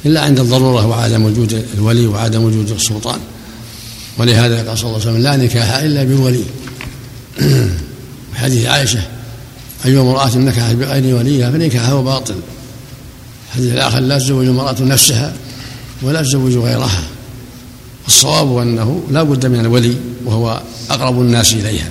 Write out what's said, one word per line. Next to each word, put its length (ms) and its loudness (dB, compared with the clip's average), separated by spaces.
إلا 140 4
عند 200 4
الضرورة 460 4
وعدم 380 2
وجود 400 0
الولي 320 4
وعدم 380 0
وجود 260 0
السلطان. 480 -4
ولهذا 500 4
قال 100 -4
صلى 80 -4
الله 140 -2
عليه 100 0
وسلم: 120 2
"لا 140 2
نكاح 380 2
إلا 300 0
بولي". 400 2
<clears throat> 300 4
حديث 260 2
عائشة: 360 2
"أي 140 6
امرأة 380 2
نكحت 380 2
بغير 420 0
وليها 340 2
فنكاحها 500 2
باطل". 340 -2
الحديث 240 -2
الآخر: 280 0
"لا 180 2
تزوج 280 2
المرأة 340 0
نفسها 520 2
ولا 200 0
تزوج 340 2
غيرها". 460 0
الصواب 520 2
أنه 520 0
لا 120 2
بد 240 2
من 140 4
الولي، 360 4
وهو 360 -2
أقرب 300 0
الناس 320 4
إليها 380 -2